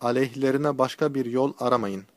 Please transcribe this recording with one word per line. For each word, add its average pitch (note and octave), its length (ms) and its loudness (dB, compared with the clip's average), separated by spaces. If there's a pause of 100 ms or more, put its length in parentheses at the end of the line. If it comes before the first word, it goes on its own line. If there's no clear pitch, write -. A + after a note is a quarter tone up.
aleyhlerine C3+ 760 0
başka C#3 360 0
bir C3 120 -2
yol C3 320 0
aramayın. G#2+ 460 0 (120)